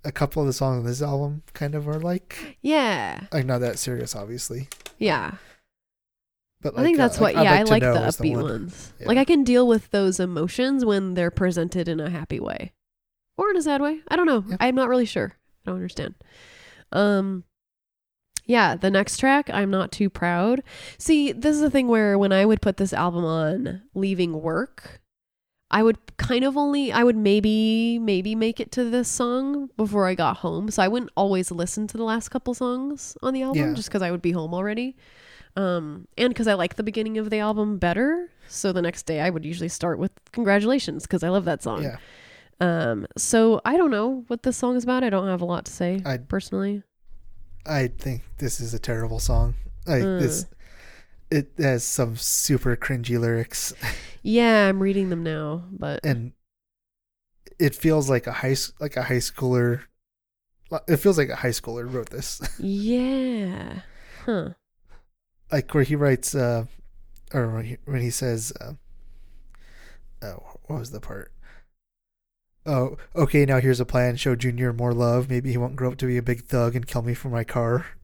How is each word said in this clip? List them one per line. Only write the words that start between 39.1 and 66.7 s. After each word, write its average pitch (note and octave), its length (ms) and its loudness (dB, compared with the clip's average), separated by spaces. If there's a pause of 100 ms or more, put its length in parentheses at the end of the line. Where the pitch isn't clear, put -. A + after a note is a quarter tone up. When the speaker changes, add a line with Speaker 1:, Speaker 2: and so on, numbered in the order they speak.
Speaker 2:
I E3+ 100 0
would D#3+ 140 -6
usually E3+ 240 -6
start E3+ 300 -4
with F#3 120 -2 (220)
Congratulations G#3+ 760 0
'cause F#3 160 -2
I E3 60 -2
love F#3 160 2
that E3 180 -2
song. A2 220 -4
Speaker 1:
Yeah. - 120 -8 (640)
Speaker 2:
Um, D#3+ 460 0 (100)
so A3+ 480 4
I C#4 120 2
don't E4+ 140 4
know A#3+ 360 -2
what A#3 160 -6
this B3+ 140 0
song B3 200 0
is B3 80 0
about. B3+ 200 0
I A#3 60 2
don't G3 180 0
have F3+ 120 0
a F3 60 -2
lot F3 200 -4
to - 60 -12
say F3+ 320 -2
Speaker 1:
I C3 140 -4
Speaker 2:
personally. G3 640 -4 (840)
Speaker 1:
I C3+ 220 0
think B2 340 -6 (160)
this B2+ 220 -4
is A#2 140 -6
a A2+ 40 -4
terrible A2+ 400 -4
song. A#2 360 2 (320)
Like, C#3 160 2
Speaker 2:
Mm. F#3 180 0
Speaker 1:
this, D3 260 0 (840)
it D3 280 0
has C3 260 2
some A#2 320 -2
super - 600 0
cringy A#2+ 440 -2
lyrics. A#2 580 -2
<laughs> - 60 -12 (380)
Speaker 2:
Yeah, A3 460 6
I'm G3 140 2
reading G3 260 2
them E3+ 140 -2
now, D#3 500 -4
but D3 320 -6
Speaker 1:
And B2 280 -2 (1300)
it D3 160 2
feels D#3 360 2
like B2 160 2
a A#2+ 60 -6
high C3 180 -4
s-, - 280 -2
like D3 200 -6
a B2 60 -2
high C3+ 120 0
schooler. A#2+ 680 0 (1000)
It E3 120 4
feels G3 180 4
like C3+ 140 0
a A#2+ 60 -6
high B2 160 -2
schooler A#2+ 380 -8
wrote A#2+ 200 -8
this. - 280 -10 (120)
<laughs> - 100 -10
Speaker 2:
Yeah. A3+ 1200 -2 (460)
Huh. F#3 240 -2 (1000)
Speaker 1:
Like, C#3+ 220 -2
where C#3+ 120 4
he C#3+ 120 0
writes, C#3 380 2
uh, A#2+ 320 0 (640)